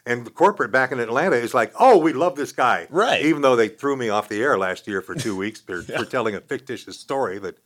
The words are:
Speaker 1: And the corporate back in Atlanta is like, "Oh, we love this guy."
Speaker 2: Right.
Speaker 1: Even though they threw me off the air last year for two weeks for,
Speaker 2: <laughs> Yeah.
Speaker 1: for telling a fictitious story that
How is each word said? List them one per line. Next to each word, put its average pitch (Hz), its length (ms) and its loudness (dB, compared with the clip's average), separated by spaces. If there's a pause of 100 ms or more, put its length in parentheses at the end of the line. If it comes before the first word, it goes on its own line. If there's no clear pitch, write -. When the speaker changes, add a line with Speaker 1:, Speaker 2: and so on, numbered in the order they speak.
Speaker 1:
And 120 220 -4
the 107 40 -16
corporate 160 420 2
back 131 200 2
in 131 60 -4
Atlanta 127 380 0
is 117 180 -2
like, 113 240 0
"Oh, 247 180 8
we 160 160 4
love 170 240 0
this 143 160 -6
guy." 107 380 0
Speaker 2:
Right. 175 340 0
Speaker 1:
Even 151 160 2
though 131 160 6
they 110 120 4
threw 139 280 -4
me 123 140 -4
off 104 180 -2
the 107 140 -4
air 131 160 2
last 92 300 -4
year 98 120 -4
for 90 140 -14
two 101 220 -4
weeks 104 240 -6
for, 90 200 -10
Speaker 2:
<laughs> - 80 -16
Yeah. 120 100 -8
Speaker 1:
for 120 60 -4
telling 113 300 -2
a 90 60 -6
fictitious 123 580 -12
story 117 400 -4
that 92 280 -10